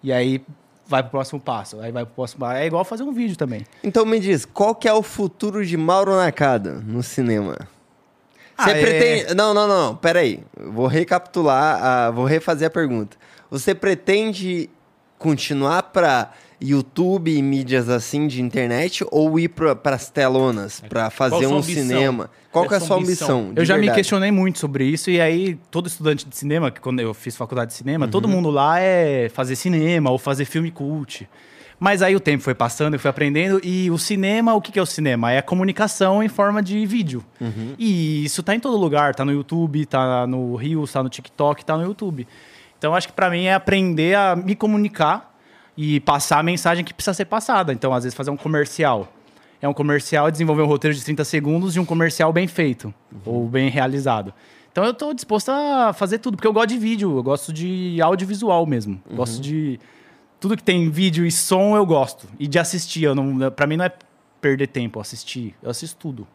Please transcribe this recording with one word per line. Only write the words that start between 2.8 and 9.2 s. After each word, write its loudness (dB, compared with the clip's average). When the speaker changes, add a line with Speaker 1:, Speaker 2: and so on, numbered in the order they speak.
Speaker 1:
fazer -8
um -6
vídeo -4
também. -6
Speaker 2:
Então 2
me 2
diz: 0
qual 0
que 0
é 6
o 4
futuro -4
de -2
Mauro 4
Nakada 2
no -4
cinema? -2
Você 4
Speaker 1:
Ah, 4
é. 4
Speaker 2:
pretende, 4